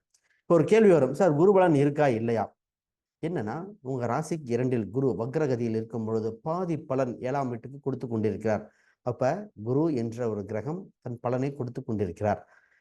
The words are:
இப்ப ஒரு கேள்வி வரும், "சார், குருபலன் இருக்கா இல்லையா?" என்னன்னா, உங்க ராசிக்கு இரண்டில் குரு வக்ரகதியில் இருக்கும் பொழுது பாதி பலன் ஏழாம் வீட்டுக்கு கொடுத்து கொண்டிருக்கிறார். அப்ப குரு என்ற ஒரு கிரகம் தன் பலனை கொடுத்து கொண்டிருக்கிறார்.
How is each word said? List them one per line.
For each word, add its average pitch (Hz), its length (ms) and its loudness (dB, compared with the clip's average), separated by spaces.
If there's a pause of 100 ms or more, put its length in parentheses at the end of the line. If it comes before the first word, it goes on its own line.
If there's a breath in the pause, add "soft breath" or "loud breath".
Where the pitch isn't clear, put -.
(420)
இப்ப - 140 2
ஒரு 160 80 6
கேள்வி 208 280 6
வரும், 143 220 4
"சார், 175 220 4
குருபலன் 180 400 6
இருக்கா 143 320 4
இல்லையா?" 113 480 0 (720)
என்னன்னா, 156 380 -6 (160)
உங்க 127 260 -4
ராசிக்கு 147 440 -4
இரண்டில் 120 380 0
குரு 123 300 0
வக்ரகதியில் 120 560 -2
இருக்கும் 113 300 -6
பொழுது 110 300 -2
பாதி 165 420 -4
பலன் 131 420 -4
ஏழாம் 131 300 -4
வீட்டுக்கு 123 300 -12
கொடுத்து 131 280 -6
கொண்டிருக்கிறார். 107 640 -2 (300 soft breath)
அப்ப 139 500 -2 (120)
குரு 139 300 0
என்ற 117 360 -4
ஒரு 104 160 -6
கிரகம் 110 560 -8
தன் 120 180 -12
பலனை 131 340 -4
கொடுத்து 131 300 -8
கொண்டிருக்கிறார். 101 640 -4 (340 soft breath)